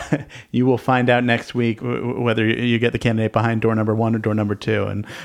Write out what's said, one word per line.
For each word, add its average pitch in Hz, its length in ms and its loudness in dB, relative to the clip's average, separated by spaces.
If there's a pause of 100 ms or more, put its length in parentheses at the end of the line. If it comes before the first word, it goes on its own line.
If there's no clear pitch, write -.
(320)
<laughs> - 180 -20
you 123 160 0
will 127 120 4
find 123 300 2
out 123 160 4
next 117 300 -2
week 117 240 0
w-, 123 220 -4
w-, 120 200 -4
whether 113 260 2
you 117 320 2
get 117 140 2
the 117 60 -2
candidate 110 340 0
behind 110 300 2
door 113 120 2
number 110 200 0
one 113 200 2
or 113 40 0
door 107 160 0
number 104 200 0
two. 104 300 -2
And, 101 220 -4 (180)